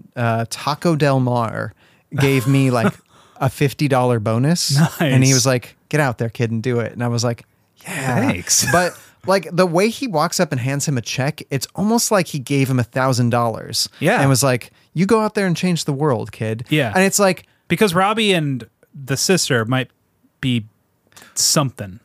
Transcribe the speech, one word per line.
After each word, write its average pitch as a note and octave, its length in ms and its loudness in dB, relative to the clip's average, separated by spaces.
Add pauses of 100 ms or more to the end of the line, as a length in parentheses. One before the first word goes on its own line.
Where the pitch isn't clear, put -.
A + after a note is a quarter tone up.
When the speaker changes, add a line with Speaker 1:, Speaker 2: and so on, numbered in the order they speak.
(160)
Speaker 1:
uh, A#2 340 -2
Taco D3+ 460 -2
Del C#3 240 2
Mar A2 540 -2 (460)
gave C3+ 280 2
me, C3+ 240 4
like, A#2+ 220 2 (240)
Speaker 2:
<laughs> - 200 -20
Speaker 1:
a C3+ 120 0
fifty D3 380 0
dollar B2 320 2
bonus. C3 580 0
Speaker 2:
Nice. D#3 240 2
Speaker 1:
And C3+ 220 4
he C3+ 100 4
was C3 120 2
like, B2+ 300 -2 (140)
"Get D3+ 100 0
out C3+ 180 0
there, A#2 120 -4
kid, A#2 220 -4
and A2+ 120 -4
do A#2+ 160 -2
it." G#2+ 140 -4
And A#2+ 100 -6
I A#2+ 40 -2
was A#2 160 -2
like, A#2 220 -4 (380)
"Yeah." C#3 320 -4 (160)
Speaker 2:
Thanks. - 360 -2
<laughs> - 40 0
Speaker 1:
But, E3+ 280 2 (280)
like, F#3+ 240 0
the F3+ 160 2
way F3+ 220 2
he B3+ 180 -6
walks E3 320 0
up E3+ 120 -2
and C3 80 -2
hands C3+ 280 -2
him C#3 100 0
a A2+ 40 -2
check, - 400 -4 (100)
it's C3+ 240 -4
almost A3 360 0
like F#3+ 160 2
he D3+ 120 -8
gave C3+ 300 0
him B2+ 100 2
a A#2 40 2
thousand B2+ 460 0
dollars. A#2 580 -2 (120)
Speaker 2:
Yeah. F#3+ 220 2
Speaker 1:
And C3+ 80 4
was C3 140 2
like, B2+ 280 -2 (220)
"You E3 120 0
go A3 160 4
out G#3+ 140 -2
there G3+ 100 0
and E3+ 100 0
change F3 300 -2
the D3 80 -2
world, C3 380 -2
kid." A2 380 -6
Speaker 2:
Yeah. C#3 260 0
Speaker 1:
And F#3 80 4
it's G3 160 2
like F#3+ 260 2 (220)
Speaker 2:
Because F3 260 2
Robbie G3+ 400 2
and C#3 340 -2 (260)
the C#3 240 -4
sister C3+ 480 2
might C3 240 0 (520)
be A#2+ 240 -2 (720)
something. A2+ 680 -2